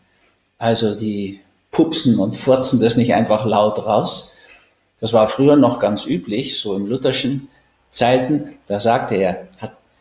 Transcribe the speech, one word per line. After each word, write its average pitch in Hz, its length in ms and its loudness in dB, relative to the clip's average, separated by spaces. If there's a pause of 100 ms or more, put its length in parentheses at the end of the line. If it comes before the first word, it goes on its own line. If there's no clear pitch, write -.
(580)
Also 110 420 0
die 101 400 -6 (320)
pupsen 120 480 2
und 107 160 -2
furzen 127 460 2
das 113 160 2
nicht 117 160 2
einfach 107 320 2
laut 107 400 0
raus. 110 500 -2 (640)
Das 113 140 -4
war 127 160 4
früher 143 260 4
noch 127 240 4
ganz 104 260 -2
üblich, 135 540 -6
so 101 160 -6
im 101 120 -4
lutherschen 135 600 -4 (420)
Zeiten. 131 640 0 (120)
Da 101 140 -4
sagte 113 340 0
er, 92 320 -2 (140)
hat, - 160 -14 (240)